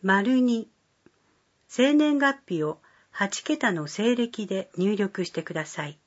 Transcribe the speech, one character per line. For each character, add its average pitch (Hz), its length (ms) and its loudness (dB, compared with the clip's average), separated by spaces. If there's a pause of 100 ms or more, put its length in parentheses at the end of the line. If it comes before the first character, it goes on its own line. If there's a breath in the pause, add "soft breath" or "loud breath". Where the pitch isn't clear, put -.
丸 202 400 2
二、 233 280 0 (1000)
生 269 240 2
年 294 240 4
月 277 180 2 (100)
日 160 180 -4
を 151 180 -6 (300 soft breath)
八 - 340 -4
桁 294 260 0
の 156 160 -4
西 233 300 0
暦 233 280 -4
で 190 300 -6
入 196 220 0
力 196 260 -2
し - 60 -6
て - 120 -6
く 165 120 -10
だ 160 120 -6
さ 147 220 -8
い。 151 200 -14